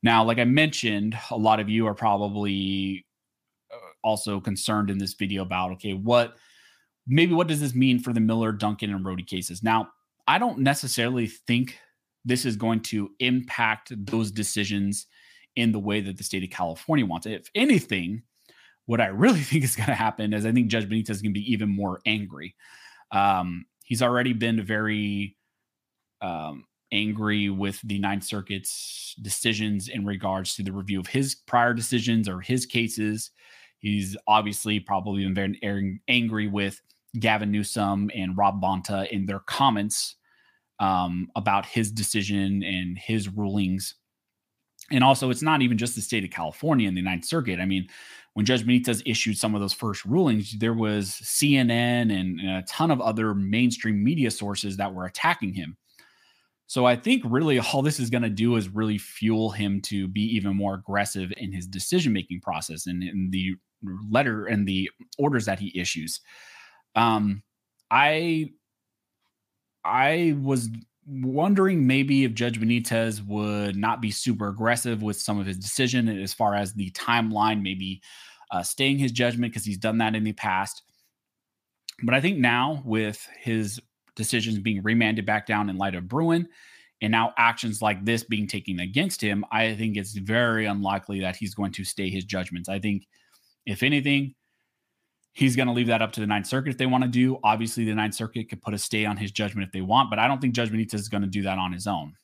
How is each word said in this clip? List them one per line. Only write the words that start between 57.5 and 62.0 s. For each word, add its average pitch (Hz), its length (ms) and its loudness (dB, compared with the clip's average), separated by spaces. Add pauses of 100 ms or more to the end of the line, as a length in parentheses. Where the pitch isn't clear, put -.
all 135 220 0
this 147 180 0
is 117 120 0
gonna 120 180 0
do 110 260 2
is 98 140 0
really 107 300 0
fuel 110 500 0
him 101 320 -2
to 98 260 -4
be 98 140 -2
even 104 340 0
more 98 200 0
aggressive 98 640 -4
in 98 140 -8
his 92 160 -8
decision-making 98 760 -2